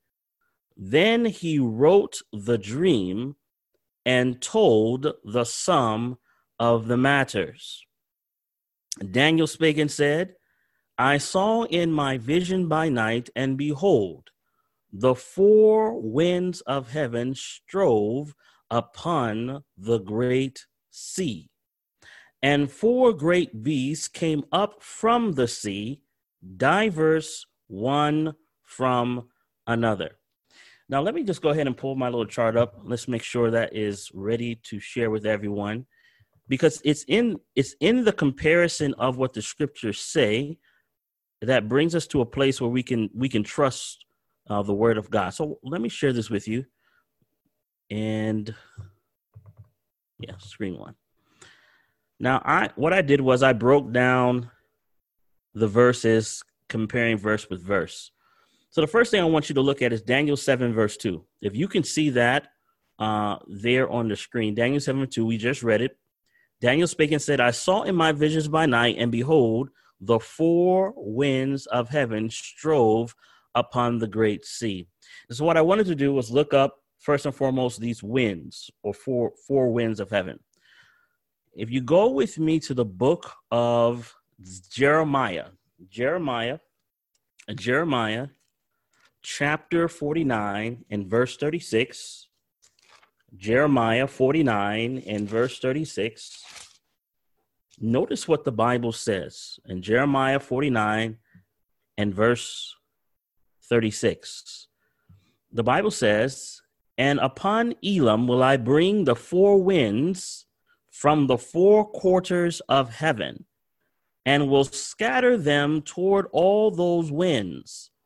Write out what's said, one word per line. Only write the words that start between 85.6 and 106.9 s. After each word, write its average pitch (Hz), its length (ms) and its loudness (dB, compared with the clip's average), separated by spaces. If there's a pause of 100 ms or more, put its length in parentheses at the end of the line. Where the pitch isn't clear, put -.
Jeremiah, 131 720 -4 (960)
Jeremiah 123 720 -2 (920)
chapter 156 680 -2
forty-nine 120 1000 -4
and 101 200 -6
verse 120 260 0
thirty-six. - 920 -4 (1080)
Jeremiah 120 720 2
forty-nine 127 960 0
and 104 220 -4
verse 113 320 -2
thirty-six. 127 840 -6 (1400)
Notice 127 460 -2
what 151 160 0
the - 80 -2
Bible 120 420 0
says - 720 -6
in 92 160 -10
Jeremiah 135 580 2
forty-nine 113 800 -2 (800)
and 104 160 -2
verse 117 600 0 (880)
thirty-six. - 1040 -4 (840)
The 117 120 -4
Bible 170 280 2
says, 113 680 -2 (360)